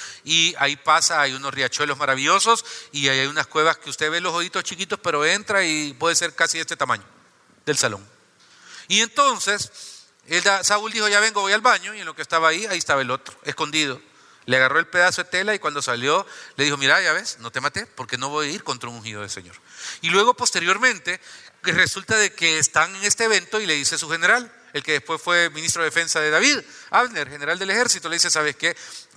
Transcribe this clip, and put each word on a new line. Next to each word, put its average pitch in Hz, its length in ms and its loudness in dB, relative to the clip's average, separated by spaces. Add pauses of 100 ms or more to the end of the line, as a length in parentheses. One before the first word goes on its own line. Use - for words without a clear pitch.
(240)
y 165 340 2
ahí 143 180 0
pasa, 156 460 2
hay 135 100 2
unos 135 220 -6
riachuelos 139 420 -2
maravillosos, 156 680 2 (260)
y 143 160 0
ahí 135 120 4
hay 135 60 2
unas 147 200 -2
cuevas 156 320 2
que - 100 -18
usted 156 220 -4
ve 170 100 -2
los 180 140 -2
ojitos 175 280 -4
chiquitos, 185 400 -8
pero 151 220 0
entra 196 400 2
y 151 300 -2
puede 160 220 0
ser 165 180 -2
casi 165 260 0
este 160 160 -8
tamaño 117 280 -2 (600)
del 147 140 0
salón. 101 280 -2 (840)
Y 202 120 4
entonces, 226 720 0 (560)
él 170 160 0
da, 196 200 2
Saúl 208 300 0
dijo: 214 160 0
"Ya 208 120 6
vengo, 214 200 2
voy 196 140 2
al 214 80 2
baño", 208 320 2
y 214 60 -12
en 185 40 -10
lo 160 100 -8
que - 60 -10
estaba 160 280 2
ahí, 175 180 0
ahí 190 100 -2
estaba 151 240 0
el 127 100 -2
otro, - 240 -6 (100)
escondido. 147 580 -2 (420)
Le 127 140 2
agarró 131 200 4
el 165 80 2
pedazo 180 380 2
de - 60 -16
tela 196 240 0
y 196 40 -4
cuando 147 220 -4
salió, 131 460 0 (300)
le 135 80 0
dijo: 143 120 0
"Mira, 139 240 4
ya 165 140 2
ves, 196 240 -6
no 113 120 -12
te 127 120 -6
maté, 190 240 -4
porque 127 320 -8
no 131 100 -6
voy 147 200 -2
a - 20 -6
ir 196 140 -10
contra 127 260 -8
un 120 60 -12
ungido 107 260 -12
del 98 80 -12
Señor". 90 260 -14 (460)
Y 165 80 -2
luego, 208 240 4
posteriormente, 190 880 0 (400)
que 180 100 0
resulta 185 460 0
de 202 160 2
que 165 240 2
están 160 360 2
en 196 100 -6
este 208 200 0
evento 214 340 2
y 214 60 -2
le 175 80 0
dice 143 240 0
su 151 140 -6
general, 202 420 2 (220)
el 143 80 -4
que 156 100 -2
después 151 300 -2
fue 175 260 4
ministro 156 340 -4
de 160 60 0
defensa 165 320 0
de 151 80 0
David, 226 300 2 (320)
Abner, 214 400 0
general 147 280 -4
del 190 120 -4
ejército, 196 400 0
le 170 60 -2
dice: 170 120 0
"¿Sabes 151 260 0
qué? 165 220 -2 (400)